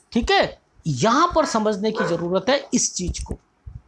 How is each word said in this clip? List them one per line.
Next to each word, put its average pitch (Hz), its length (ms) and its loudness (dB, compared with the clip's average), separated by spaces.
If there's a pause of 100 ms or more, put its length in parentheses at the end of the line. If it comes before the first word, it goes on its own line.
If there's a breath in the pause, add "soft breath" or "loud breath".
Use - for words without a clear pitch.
(120)
ठीक 233 180 -2
है। 359 360 0 (200)
यहाँ 214 480 2
पर 311 120 4
समझने 214 460 0
की 214 120 -2
ज़रूरत 170 440 0
है 277 260 0
इस - 200 0
चीज़ 175 300 -4
को, - 100 -10 (540)